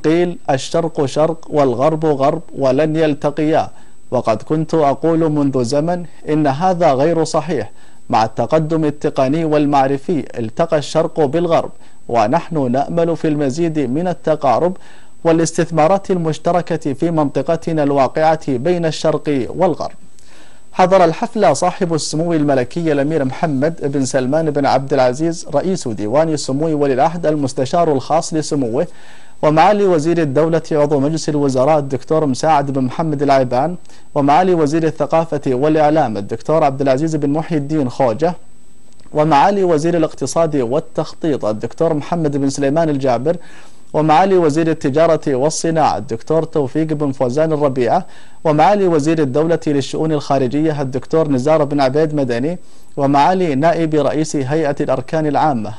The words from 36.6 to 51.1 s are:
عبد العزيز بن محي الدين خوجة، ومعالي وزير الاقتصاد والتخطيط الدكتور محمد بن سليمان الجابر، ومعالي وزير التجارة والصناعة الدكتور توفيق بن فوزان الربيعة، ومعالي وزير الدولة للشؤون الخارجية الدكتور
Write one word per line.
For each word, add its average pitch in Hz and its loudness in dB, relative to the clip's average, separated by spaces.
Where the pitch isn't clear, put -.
عبد 139 0
العزيز 139 2
بن 143 -2
محي 156 -2
الدين 143 -2
خوجة، 143 0
ومعالي 156 4
وزير 170 2
الاقتصاد 156 0
والتخطيط 139 -2
الدكتور 113 -2
محمد 147 -2
بن 139 0
سليمان 143 0
الجابر، 135 0
ومعالي 156 4
وزير 160 2
التجارة 156 2
والصناعة 147 0
الدكتور 151 -2
توفيق 156 -2
بن 147 -2
فوزان 139 0
الربيعة، 139 0
ومعالي 175 4
وزير 160 2
الدولة 156 0
للشؤون 147 -2
الخارجية 147 0
الدكتور 143 -2